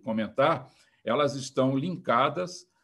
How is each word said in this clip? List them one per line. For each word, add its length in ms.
comentar, 680
elas 320
estão 420
linkadas 920